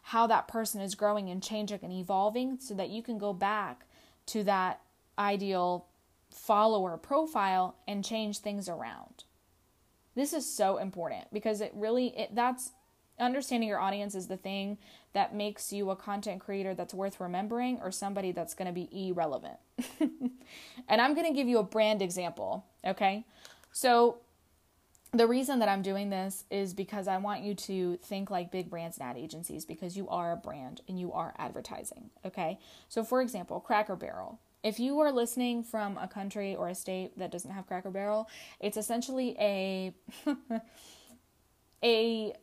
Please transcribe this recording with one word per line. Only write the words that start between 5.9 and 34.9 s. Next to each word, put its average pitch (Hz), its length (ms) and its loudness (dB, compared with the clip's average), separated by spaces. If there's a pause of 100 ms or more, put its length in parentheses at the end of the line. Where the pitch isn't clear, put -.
follower 208 680 4
profile 196 800 2 (100)
and 202 180 -4
change 214 340 -2
things 202 300 -4
around. 113 560 -10 (920)
This 277 160 2
is 320 200 -2
so 196 260 4
important 165 540 -4
because 208 280 0
it 208 140 -4
really, 233 340 2 (100)
it, - 160 -4
that's, 247 380 0 (480)
understanding 247 480 0
your 202 100 0
audience 202 380 0
is 185 100 -6
the 190 100 -4
thing 196 400 -4 (360)
that 196 200 2
makes 208 400 -4
you 202 180 0
a 190 40 0
content 202 460 -4
creator 196 340 -4
that's 175 180 -6
worth 196 280 -4
remembering 214 600 -2
or 190 120 -4
somebody 196 400 -2
that's 170 220 -4
gonna 180 180 -4
be 175 200 -4
irrelevant. 170 640 -2 (420)
<laughs> 302 100 4 (800)
And 220 120 6
I'm 277 140 6
gonna 330 180 2
give 269 140 2
you 240 120 6
a 214 40 6
brand 214 400 4
example, 180 640 -4 (180)
okay? 196 400 2 (480)
So 240 460 8 (920)
the 226 160 8
reason 254 320 2
that 214 80 6
I'm 196 120 4
doing 196 300 -2
this 190 400 -4
is 196 240 0
because 196 320 -4
I 190 120 2
want 202 240 -2
you 208 120 -2
to 185 440 -2
think 196 320 -6
like 180 200 -2
big 180 180 -4
brands 170 300 -8
and 131 100 -8
ad 123 80 -6
agencies, 156 480 -8
because 175 320 -10
you 196 120 -6
are 170 240 0
a 170 40 -2
brand 139 520 -10
and 185 100 -4
you 180 140 -4
are 170 260 -4
advertising, - 720 -10 (140)
okay? 190 340 -2 (300)
So 226 160 -2
for 254 180 4
example, 196 380 -4
Cracker 214 360 2
Barrel. - 440 -10 (240)
If 214 160 0
you 269 200 2